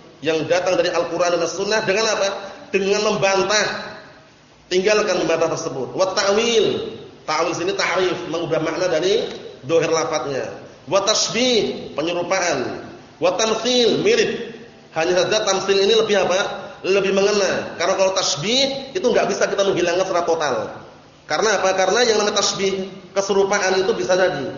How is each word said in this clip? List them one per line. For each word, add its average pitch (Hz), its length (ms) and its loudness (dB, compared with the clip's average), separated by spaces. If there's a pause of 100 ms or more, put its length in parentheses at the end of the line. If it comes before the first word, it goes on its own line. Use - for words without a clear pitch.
(220)
yang 160 280 0
datang 180 280 2
dari 170 120 2
Al-Quran 170 480 0
dan 165 40 0
As-Sunnah 196 440 -2
dengan 208 240 2
apa? 196 180 0 (460)
Dengan 196 320 2
membantah. 190 920 0 (680)
Tinggalkan 190 560 2
membantah 160 320 0
tersebut. 135 400 -6
Wa 185 220 0
ta'wil. 208 500 2 (580)
Ta'wil 160 320 -2
sini 180 160 -2
tahrif, 175 560 -2
mengubah 156 320 -2
makna 170 300 -2
dari 185 340 0 (400)
dohir 160 240 2
lafadznya. 151 600 -2 (400)
Wa 196 160 2
tashbih, 208 880 0
penyerupaan. 170 880 -2 (380)
Wa 180 160 2
tamthil, 220 640 2
mirip. 214 500 2 (400)
Hanya 175 320 2
saja 208 220 0
tamthil 196 320 2
ini 202 160 4
lebih 202 260 2
apa? 180 180 2 (460)
Lebih 190 320 2
mengena. 190 640 0
Karena 180 160 0
kalau 190 160 2
tashbih, 214 800 -2
itu 185 140 -2
nggak 214 240 2
bisa 196 180 0
kita 196 160 0
menghilangkan 175 400 0
secara 175 240 0
total. 156 260 0 (720)
Karena 190 320 2
apa? 185 160 2
Karena 190 320 2
yang 214 160 4
namanya 208 200 0
tasbih, 190 480 -2 (280)
keserupaan 196 640 2
itu 202 160 0
bisa 180 160 -2
jadi. 143 460 0